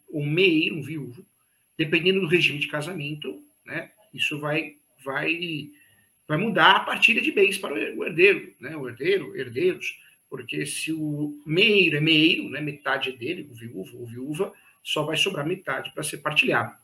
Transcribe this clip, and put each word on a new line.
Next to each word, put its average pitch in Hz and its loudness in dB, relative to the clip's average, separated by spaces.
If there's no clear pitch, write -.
ou 147 -6
um 147 -2
meeiro, 175 2
um 147 -8
viúvo, 135 -12
dependendo 175 2
do 185 0
regime 151 2
de - -4
casamento, 151 -8
né, - -10
isso 139 -4
vai, 151 -2
vai, 156 -2
vai 151 0
mudar 185 6
a - 2
partilha - 2
de - 0
bens 196 4
para - -6
o - -4
her-, - -6
o - -4
herdeiro, 165 4
né, 151 -10
o 131 -8
herdeiro, 147 -2
herdeiros, 135 -2
porque 147 -6
se 156 -6
o 147 -4
meeiro 180 4
é - 0
meeiro, 156 4
né, 131 -6
metade 135 -4
é - -6
dele, 139 -8
o - -20
viúvo 120 -14
ou 120 -12
viúva, 151 -6
só - -2
vai 151 -2
sobrar 156 -2
metade 143 -4
para 151 -8
ser - -8
partilhado. 147 0